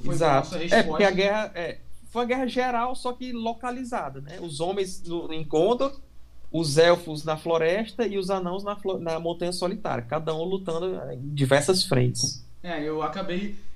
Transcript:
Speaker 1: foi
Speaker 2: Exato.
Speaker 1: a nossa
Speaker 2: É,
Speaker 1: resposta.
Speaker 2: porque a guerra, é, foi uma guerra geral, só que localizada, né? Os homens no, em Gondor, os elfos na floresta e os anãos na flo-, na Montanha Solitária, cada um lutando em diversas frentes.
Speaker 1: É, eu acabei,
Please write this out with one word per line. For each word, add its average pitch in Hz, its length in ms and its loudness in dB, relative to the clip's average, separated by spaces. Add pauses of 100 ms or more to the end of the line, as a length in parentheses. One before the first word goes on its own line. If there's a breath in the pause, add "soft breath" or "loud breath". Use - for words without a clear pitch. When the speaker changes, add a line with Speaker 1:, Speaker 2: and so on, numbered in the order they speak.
Speaker 1:
foi 139 120 4
Speaker 2:
Exato. 156 160 6
Speaker 1:
a 139 80 8
nossa 147 160 -4
Speaker 2:
É, 160 60 -2
Speaker 1:
resposta. 202 260 6
Speaker 2:
porque - 160 4
a 190 80 6
guerra, 202 420 0
é, - 240 -6 (320)
foi 233 120 -4
uma 240 60 0
guerra 254 200 0
geral, 247 480 0
só 254 180 -4
que 254 180 -10
localizada, 226 920 -6
né? 156 200 -12
Os 156 180 -8
homens 185 440 -2
no, 165 280 -4
em 156 120 -2
Gondor, 233 560 2 (520)
os 151 260 0
elfos 165 460 6
na 156 140 -2
floresta 170 680 0
e 202 120 -2
os 185 120 -2
anãos 190 340 -2
na 202 120 -4
flo-, 185 240 -4
na 165 200 -2
Montanha 175 340 -2
Solitária, 180 500 -2
cada 156 320 -2
um 160 80 -2
lutando 185 560 -4 (140)
em 139 200 -8
diversas 139 520 4
frentes. - 600 0 (160)
Speaker 1:
É, 160 220 -4
eu 156 180 -4
acabei, 180 540 -2 (200 loud breath)